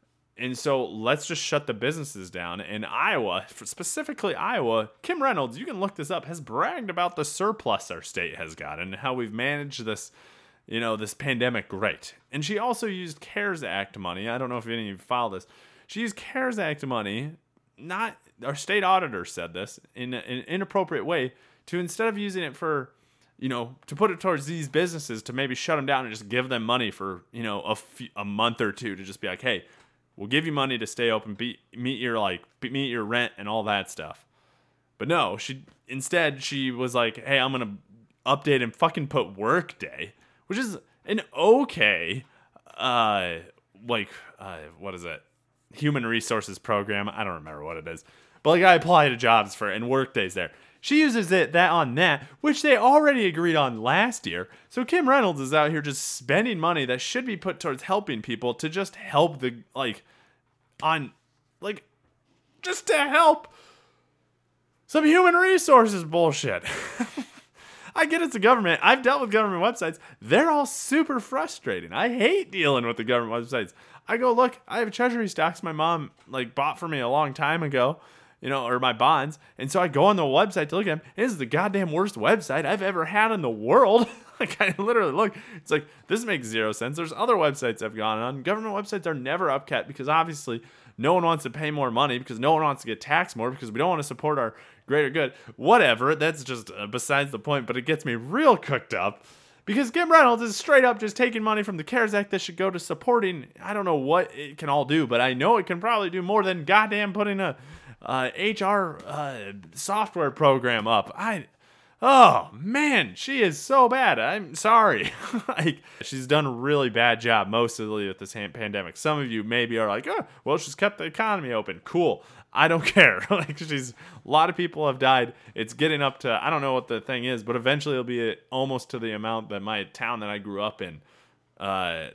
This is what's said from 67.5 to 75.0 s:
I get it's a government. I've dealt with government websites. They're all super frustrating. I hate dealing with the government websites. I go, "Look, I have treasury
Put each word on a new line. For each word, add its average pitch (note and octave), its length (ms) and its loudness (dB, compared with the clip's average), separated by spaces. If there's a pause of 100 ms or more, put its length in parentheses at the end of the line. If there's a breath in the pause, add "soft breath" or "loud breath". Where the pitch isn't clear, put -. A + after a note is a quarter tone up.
I D#4+ 100 4
get E4 160 0
it's D4+ 140 -2
a A3 40 -4
government. G3+ 440 4
I've B3+ 180 6
dealt C4+ 200 2
with A3+ 100 -2
government G3+ 320 2
websites. F3+ 360 -2 (220 loud breath)
They're G3 280 4
all D4 160 2
super D4 540 0
frustrating. G#2 760 -6
I F3+ 160 0
hate C4 420 0
dealing C#3+ 340 2
with A#2 120 -2
the A#2 60 -4
government A#2 420 0
websites. A#2+ 280 -4 (340 loud breath)
I A3 100 0
go, B3 160 2
"Look, A#3+ 340 2
I G#3 120 -4
have A#3 120 -2
treasury A#3+ 380 0